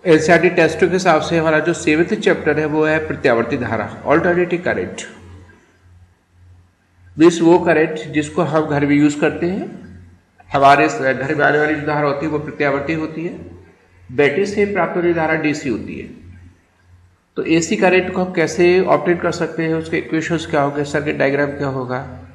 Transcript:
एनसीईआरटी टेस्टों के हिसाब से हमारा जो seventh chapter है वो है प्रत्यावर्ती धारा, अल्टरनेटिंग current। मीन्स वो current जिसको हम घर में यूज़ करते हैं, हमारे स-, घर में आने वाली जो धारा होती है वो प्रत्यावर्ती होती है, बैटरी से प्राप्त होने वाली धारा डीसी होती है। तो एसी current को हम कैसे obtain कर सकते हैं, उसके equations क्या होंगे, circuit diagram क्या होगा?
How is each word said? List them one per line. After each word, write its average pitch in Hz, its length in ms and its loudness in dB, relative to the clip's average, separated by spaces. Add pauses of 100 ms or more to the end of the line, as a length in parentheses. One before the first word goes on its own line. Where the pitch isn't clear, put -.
एनसीईआरटी 165 440 4
टेस्टों 170 380 2
के 175 40 0
हिसाब 180 280 2
से 165 180 -2
हमारा 160 200 2
जो 160 140 0
seventh 170 480 0
chapter 156 380 0
है 156 80 -2
वो 156 200 0
है 156 200 0
प्रत्यावर्ती 127 500 0
धारा, 110 280 -4
अल्टरनेटिंग 175 800 -2
current। 98 340 -4 (2250)
मीन्स 170 220 6
वो 170 180 6
current 160 360 2
जिसको 147 480 -4
हम 156 240 0
घर 143 200 0
में 143 100 4
यूज़ 147 240 2
करते 156 260 0
हैं, 214 400 -6 (680)
हमारे 143 360 6
स-, 151 120 -4
घर 131 340 -2
में 143 100 0
आने 147 140 4
वाली 151 160 0
जो 147 120 -6
धारा 147 220 0
होती 143 180 -4
है 147 60 -4
वो 151 60 -2
प्रत्यावर्ती 147 540 -4
होती 156 320 -6
है, 254 140 -10 (760)
बैटरी 143 340 2
से 202 200 0
प्राप्त 185 240 -2
होने 180 120 -4
वाली 170 120 2
धारा 160 200 0
डीसी 151 340 -4
होती 101 320 -6
है। - 80 -14 (1300)
तो 143 60 -6
एसी 165 340 0
current 185 380 2
को 185 100 -2
हम 180 80 -8
कैसे 175 480 2
obtain 175 360 2
कर 175 160 -2
सकते 160 300 -4
हैं, 160 120 -2
उसके 160 240 -4
equations 156 480 -4
क्या 151 140 0
होंगे, 143 240 -2
circuit 147 320 -4
diagram 139 340 0
क्या 143 180 -6
होगा? 127 680 -8